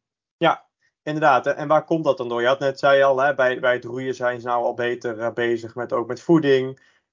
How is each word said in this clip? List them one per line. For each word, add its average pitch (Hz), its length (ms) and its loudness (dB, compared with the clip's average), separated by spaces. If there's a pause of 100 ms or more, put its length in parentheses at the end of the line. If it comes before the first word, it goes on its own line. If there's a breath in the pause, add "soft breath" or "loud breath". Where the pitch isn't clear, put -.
(380)
Ja, - 280 0 (380)
inderdaad, 151 420 2
hè. 139 60 -2
En 143 180 -4
waar 151 160 2
komt 160 200 -2
dat 139 140 0
dan 120 100 -6
door? 117 120 -2
Je 120 60 2
had 135 120 2
net, 139 200 -4
zei 139 180 4
je 139 80 6
al, 135 160 2
hè, 143 140 2
bij, 127 260 0
bij 123 120 2
het 123 120 -4
roeien 123 300 -6
zijn 123 260 -4
ze 117 60 -12
nou 120 180 0
al 120 100 -2
beter, 120 440 -6
eh, 113 140 -4
bezig 117 420 -4
met, 120 180 -8
ook 117 140 -2
met 123 140 -10
voeding 135 600 2 (320 soft breath)